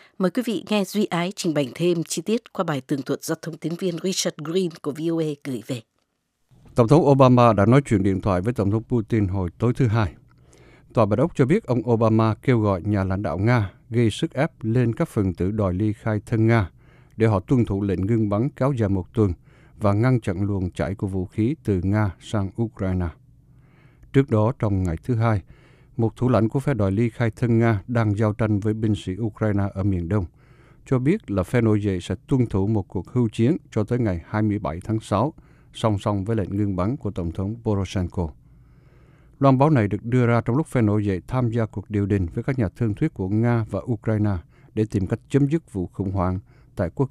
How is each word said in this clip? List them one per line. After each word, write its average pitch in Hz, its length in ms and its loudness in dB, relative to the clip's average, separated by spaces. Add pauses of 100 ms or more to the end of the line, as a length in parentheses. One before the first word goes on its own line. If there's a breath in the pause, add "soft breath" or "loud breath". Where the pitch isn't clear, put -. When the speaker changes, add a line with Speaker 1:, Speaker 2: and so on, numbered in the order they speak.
(180 loud breath)
Speaker 1:
Mời 185 120 2
quý 247 160 -4
vị 220 220 -4
nghe 208 160 0
Duy 208 200 -2
Ái 175 320 -4
trình 165 180 -4
bày 139 200 -2
thêm 170 300 0
chi - 180 -8
tiết 220 300 -4
qua 190 120 -4
bài 151 160 -4
tường - 220 -4
thuật - 220 -4
do 160 180 -4
thông 160 140 -12
tín 160 220 -6
viên 175 240 -4
Richard 185 340 -4
Green 165 320 -4 (140)
của 147 80 -6
V 131 100 -10 (100)
O 165 100 -2
A 156 80 -2 (160)
gửi 123 220 -6
về. 123 140 -6 (920)
Speaker 2:
Tổng 113 140 4
thống 143 200 6
Obama 127 440 6
đã 101 140 4
nói 127 180 6
chuyện 98 180 2
điện 95 180 2
thoại 92 200 0
với 113 120 -2
Tổng 101 180 0
thống 110 180 -2
Putin 110 400 0
hồi 92 300 -4
tối 120 180 0
thứ 135 100 2
Hai. 107 280 0 (800 soft breath)
Tòa 113 120 4
Bạch 104 120 0
Ốc 165 180 0
cho 131 100 4
biết 180 180 0
ông 123 260 -2
Obama 110 440 4
kêu 123 260 0
gọi 98 220 0
nhà 101 220 0
lãnh 95 180 -2
đạo 87 160 -4
Nga 110 340 2 (180)
gây 117 200 2
sức - 240 -6
ép 139 160 -2 (100)
lên 117 340 0
các 165 140 -2
phần 95 260 0
tử 90 160 -2
đòi 101 240 0
ly 104 180 0
khai 107 340 -4
thân 110 200 2
Nga 113 240 2 (460 soft breath)
để 113 100 4
họ 104 140 2
tuân 123 240 2
thủ 98 180 -2
lệnh 98 240 -2
ngưng 110 220 0
bắn 107 280 0
kéo 135 160 0
dài 110 160 0
một 95 260 0
tuần 104 180 2 (480 soft breath)
và 101 120 4
ngăn 117 280 2
chặn 98 220 -4
luồng 98 280 -2
chảy 82 240 -4
của 107 120 -4
vũ 92 200 -4
khí 117 280 -2 (100)
từ 98 180 0
Nga 98 380 0
sang 98 300 -4 (120)
Ukraine. 92 460 -4 (1040 soft breath)
Trước 139 180 2
đó, 110 280 2
trong 101 240 0
ngày 85 200 -2
thứ 123 120 -2
Hai, 110 280 0 (540 soft breath)
một 113 200 -2
thủ 123 120 -2
lãnh 110 200 4
của 139 120 -2
phe 139 140 -2
đòi 98 180 0
ly 113 180 0
khai 113 200 -2
thân 117 280 0
Nga 113 280 2
đang 110 300 0
giao 107 160 0
tranh 107 280 0
với 107 140 -2
binh 110 200 0
sĩ 95 240 -6
Ukraine 107 460 -2 (100)
ở 98 80 -4
miền 90 260 -2
Đông 101 160 -2 (640 soft breath)
cho 131 120 0
biết 151 320 -2
là 98 120 0
phe 120 180 0
nổi 107 220 2
dậy 95 180 -2
sẽ 98 140 -6 (140)
tuân 127 180 2
thủ 95 200 -2
một 107 220 -2
cuộc - 240 -8
hưu 123 160 0
chiến 120 280 0 (140)
cho 107 140 -2
tới 120 140 -2
ngày 95 280 -2
hai 110 160 -2
mươi 104 160 0
bảy 85 260 -6
tháng 110 160 -4
sáu, 113 340 -2 (400 soft breath)
song 107 240 0
song 101 260 -2
với 113 120 -2
lệnh 98 200 -4
ngưng 101 200 -2
bắn 104 200 -2
của 104 140 -6
Tổng 85 220 -6
thống 98 320 -6
Poroshenko. 95 640 -2 (1120 soft breath)
Loan 139 200 4
báo 147 120 4
này 113 180 4
được 101 140 -4
đưa 120 240 2
ra 117 140 4
trong 117 160 -2
lúc 156 100 -2
phe 127 160 0
nổi 104 220 2
dậy 95 220 0
tham 127 240 -2
gia 113 160 -2
cuộc - 240 -10
điều 101 160 0
đình 95 280 0
với 117 100 -6
các 131 140 -2
nhà 101 180 0
thương 110 180 -2
thuyết - 200 -2
của 92 140 -6
Nga 113 420 2
và 98 100 -4
Ukraine 107 560 -2 (380 soft breath)
để 107 160 0
tìm 95 160 0
cách 113 220 -4
chấm 135 220 2
dứt 160 220 -4
vụ 92 200 -4
khủng 98 180 -4
hoảng 92 280 -2 (380 soft breath)
tại 87 180 -2
quốc 135 160 -2